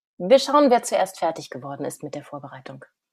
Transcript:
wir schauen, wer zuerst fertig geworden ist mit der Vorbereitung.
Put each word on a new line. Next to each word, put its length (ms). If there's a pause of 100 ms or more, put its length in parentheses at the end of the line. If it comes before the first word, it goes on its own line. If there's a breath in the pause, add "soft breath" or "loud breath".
(180)
wir 200
schauen, 320
wer 120
zuerst 360
fertig 300
geworden 380
ist 160
mit 120
der 100
Vorbereitung. 600 (280)